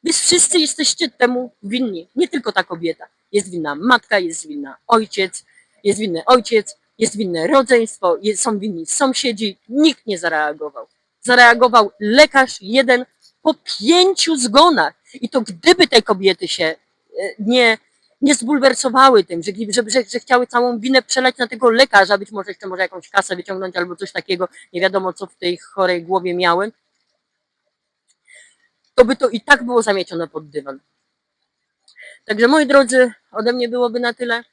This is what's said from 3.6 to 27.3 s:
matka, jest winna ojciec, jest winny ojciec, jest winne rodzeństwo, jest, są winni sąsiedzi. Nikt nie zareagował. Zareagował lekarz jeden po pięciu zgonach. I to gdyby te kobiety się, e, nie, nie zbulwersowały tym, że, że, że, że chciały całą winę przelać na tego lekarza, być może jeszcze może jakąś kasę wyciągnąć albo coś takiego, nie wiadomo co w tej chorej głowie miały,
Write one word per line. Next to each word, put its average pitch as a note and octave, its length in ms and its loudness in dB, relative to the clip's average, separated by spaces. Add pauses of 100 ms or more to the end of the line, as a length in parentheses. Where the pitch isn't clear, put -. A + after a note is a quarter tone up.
matka, A3 440 0
jest E3 280 -6
winna D3 300 -12 (100)
ojciec, G#3+ 580 -2 (380)
jest G3+ 160 0
winny F3+ 260 -6
ojciec, A3+ 520 2 (200)
jest A3 200 -2
winne F3 300 -4
rodzeństwo, A3+ 760 2
jest, G#3 220 -4
są G#3+ 160 -2
winni F3+ 260 -8
sąsiedzi. A3+ 720 -4 (120)
Nikt C#4+ 380 0
nie G3 100 -4
zareagował. D3+ 680 -6 (340)
Zareagował A#3+ 760 4
lekarz C4 600 2
jeden B3 440 0 (360)
po D#4+ 120 0
pięciu E4 840 0
zgonach. B3 560 4 (200)
I - 160 -10
to C4 120 -2
gdyby D4+ 460 2
te A#3 140 4
kobiety F#3+ 460 -2
się, F3 180 -4
e, D#3+ 100 -2 (640)
nie, A3+ 380 2 (440)
nie C#4 140 2
zbulwersowały B3+ 880 2
tym, E3+ 200 -8
że, G3 80 -6 (180)
że, A3 180 0
że, A#3+ 220 0
że A#3+ 100 -8
chciały B3 280 0
całą A#3+ 320 -2
winę B3+ 220 2
przelać B3+ 360 -2
na A#3+ 100 -2
tego A#3+ 220 0
lekarza, G#3 480 4
być G3 140 -12
może G3+ 200 -10
jeszcze G3 160 -16
może F#3 140 -8
jakąś F3+ 280 -8
kasę G3 260 -2
wyciągnąć F#3 400 -12
albo F3 200 -6
coś F#3+ 160 -12
takiego, F3+ 360 -6 (260)
nie F3 80 -4
wiadomo F#3+ 320 -2
co F#3+ 140 -14
w - 80 -20
tej F3 220 -6
chorej F3+ 460 -4
głowie F3+ 300 -4
miały, F3+ 380 0 (2250)